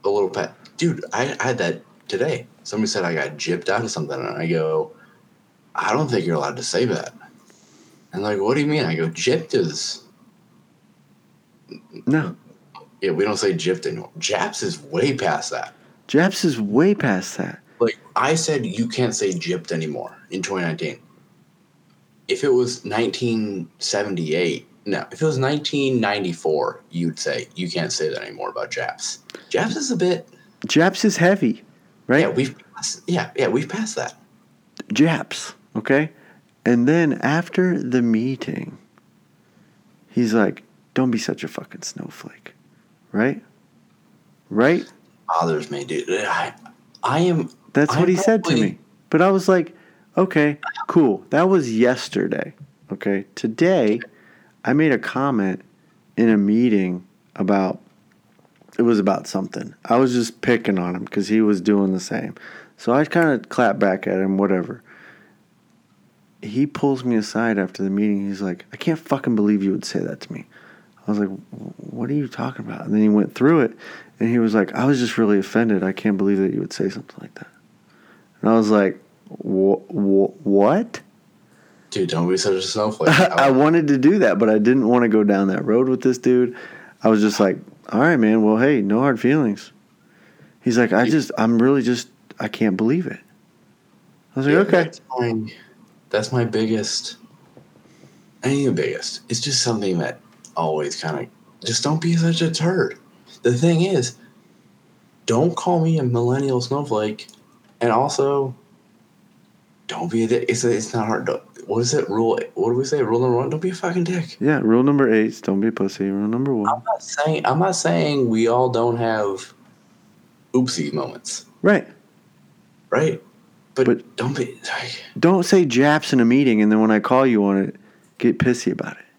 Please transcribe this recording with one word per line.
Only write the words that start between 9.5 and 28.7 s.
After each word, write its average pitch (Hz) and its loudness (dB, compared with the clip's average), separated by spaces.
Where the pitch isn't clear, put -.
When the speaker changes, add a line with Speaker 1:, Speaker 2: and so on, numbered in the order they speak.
Speaker 1:
is" - -4
Speaker 2:
No. 143 0
Speaker 1:
Yeah, 95 0
we 90 0
don't 104 0
say 95 0
gypped 87 -2
anymore. - -8
Japs - -4
is 165 -6
way 151 -2
past 80 -4
that. - -10
Speaker 2:
Japs 180 2
is 135 0
way 131 4
past 101 -2
that. 92 -8
Speaker 1:
Like, 117 0
I 135 2
said 156 -2
you 113 -4
can't - -2
say 101 -2
gypped 87 -6
anymore 76 -8
in 92 -6
twenty 92 -4
nineteen. 78 -6
If 131 -2
it 143 2
was 123 0
nineteen 107 -4
seventy-eight, 87 -2
no, 98 -4
if - -14
it - 0
was 147 0
nineteen 139 -2
ninety-four, 90 -2
you'd 85 -4
say, - -6
"You 87 -8
can't 85 -4
say 78 -4
that - -6
anymore 52 -10
about - -8